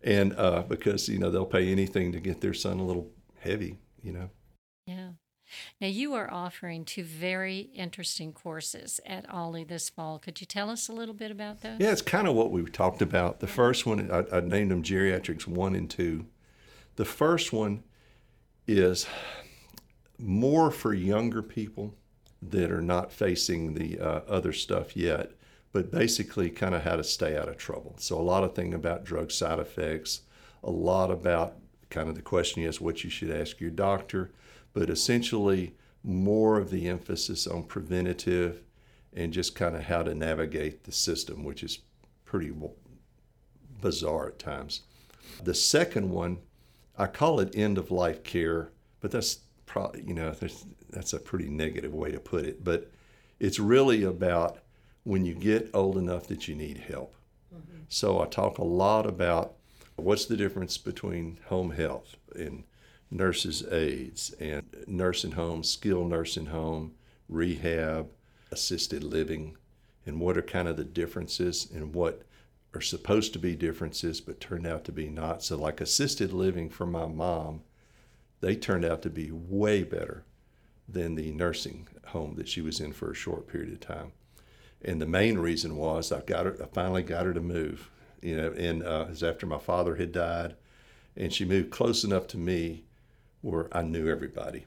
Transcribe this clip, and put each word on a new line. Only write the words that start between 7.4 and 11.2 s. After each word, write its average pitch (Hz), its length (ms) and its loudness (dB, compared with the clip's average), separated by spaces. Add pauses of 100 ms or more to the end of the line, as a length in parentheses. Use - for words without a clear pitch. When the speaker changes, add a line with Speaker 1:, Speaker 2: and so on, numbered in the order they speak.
Speaker 2:
interesting 175 720 -8
courses - 760 -8
at - 240 -10
Ollie 165 360 -6
this 165 240 -6
fall. 156 300 -8
Could - 200 -12
you 185 80 -14
tell 208 220 -4
us 233 180 -6
a 226 60 -10
little 226 200 -8
bit 214 180 -10